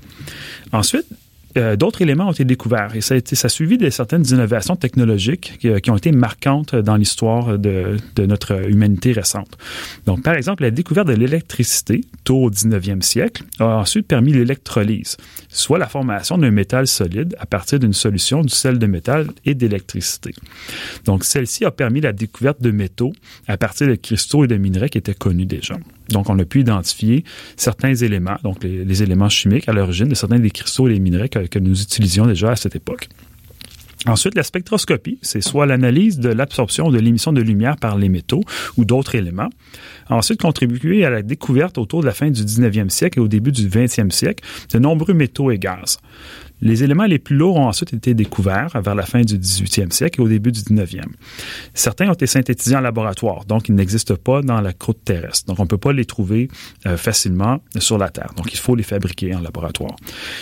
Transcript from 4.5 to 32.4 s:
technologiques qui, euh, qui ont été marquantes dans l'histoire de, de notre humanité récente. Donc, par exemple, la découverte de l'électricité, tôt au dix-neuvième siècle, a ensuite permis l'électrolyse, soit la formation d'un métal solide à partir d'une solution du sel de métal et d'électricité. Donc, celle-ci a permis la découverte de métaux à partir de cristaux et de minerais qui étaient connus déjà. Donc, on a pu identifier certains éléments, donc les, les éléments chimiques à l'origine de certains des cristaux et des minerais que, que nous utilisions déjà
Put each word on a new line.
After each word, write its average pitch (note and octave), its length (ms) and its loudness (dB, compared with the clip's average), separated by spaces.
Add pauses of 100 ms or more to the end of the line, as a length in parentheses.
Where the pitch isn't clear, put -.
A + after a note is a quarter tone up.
technologiques A#2 840 0
qui, A#2 100 0
euh, G#2+ 100 2
qui - 100 -4
ont A2 80 4
été E3 140 2
marquantes C#3 640 0
dans G#2+ 200 2
l'histoire A2+ 640 0
de, G2 400 0 (180)
de G2+ 120 2
notre G2 420 0
humanité G#2 440 4
récente. G2+ 440 -4 (480)
Donc, F#2+ 160 0
par D#3+ 140 2
exemple, D#3+ 260 -2
la C3 80 2
découverte D#3+ 380 0
de C3+ 60 2
l'électricité, B2+ 880 0 (220)
tôt C3 200 2
au A#2+ 80 4
dix-neuvième G2+ 500 0
siècle, - 440 -2 (120)
a A2+ 200 2
ensuite A2 300 0
permis C3+ 240 4
l'électrolyse, A#2+ 840 0 (300)
soit - 320 0
la F3+ 80 -2
formation C3 500 -4
d'un C#3+ 140 4
métal G#2+ 340 2
solide A2 540 -2
à - 80 -12
partir A#2+ 320 0
d'une A2+ 140 4
solution G2+ 480 0
du C#3 120 0
sel B2+ 240 0
de A#2 80 2
métal A2 400 0 (180)
et C#3+ 120 0
d'électricité. G#2 800 -4 (680)
Donc, F#2+ 180 2
celle-ci - 420 -2
a B2 60 2
permis B2 280 0
la C#3 140 0
découverte A#2 480 -2
de A#2+ 80 2
métaux G#2 420 -2 (360)
à G2+ 100 -2
partir C3 300 0
de B2 80 4
cristaux - 480 0
et C3 40 4
de A#2 80 2
minerais G2 340 0
qui A#2 100 -2
étaient G2+ 160 -4
connus F#2 320 0
déjà. - 300 -6 (320)
Donc, G2+ 200 0
on G2 100 4
a F2+ 60 2
pu C#3 160 2
identifier A2+ 640 0 (320)
certains C3 380 0
éléments, G#2 500 -2
donc F#2+ 200 -6
les, F#2 200 -4
les F#2+ 200 2
éléments G2 260 4
chimiques G#2 400 2
à A2 40 2
l'origine G2 340 0
de C#3+ 80 0
certains A2+ 240 2
des A2+ 100 2
cristaux - 380 -2
et A#2 60 4
des G2+ 60 2
minerais F#2+ 300 0
que, G2 160 -2
que F#2 140 -2
nous F#2+ 240 2
utilisions G#2 420 2
déjà G#2 240 2